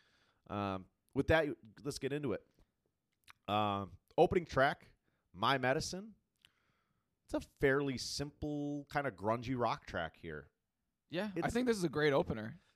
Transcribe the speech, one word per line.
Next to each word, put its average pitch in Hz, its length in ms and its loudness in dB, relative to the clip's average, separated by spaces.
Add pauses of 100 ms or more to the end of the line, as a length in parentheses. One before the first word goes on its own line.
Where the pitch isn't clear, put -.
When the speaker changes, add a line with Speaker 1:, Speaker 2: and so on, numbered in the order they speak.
(480)
Speaker 1:
Um, 98 360 -4 (300)
with 135 140 0
that, 160 200 4 (340)
let's 135 160 -8
get 135 140 -4
into 143 200 -2
it. - 120 -6 (1040)
Um, 101 420 0 (280)
opening 180 260 4
track, 139 440 2 (460)
"My 117 240 2
Medicine." 156 520 -2 (1120)
It's - 100 -6
a 294 60 0 (200)
fairly 139 380 2
simple, 147 960 -6
kinda 143 180 0
grungy 113 480 -2
rock 120 280 0
track 82 340 -4
here. 76 260 -10 (640)
Speaker 2:
Yeah, 202 260 -4
I 170 100 0
Speaker 1:
It's 247 80 -2
Speaker 2:
think 247 120 0
this 233 100 2
is 180 80 -2
a 165 40 2
great 147 240 2
opener. 120 460 0 (180)